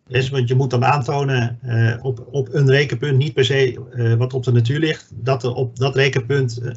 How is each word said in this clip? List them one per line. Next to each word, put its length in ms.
Dus, 220
want 180
je 80
moet 140
dan 160
aantonen, 760
eh, 440
op, 260
op 220
een 160
rekenpunt, 480
niet 160
per 120
se, 460
eh, 220
wat 200
op 100
de 80
natuur 280
ligt, 340
dat 300
er 100
op 240
dat 180
rekenpunt, 600
eh, 200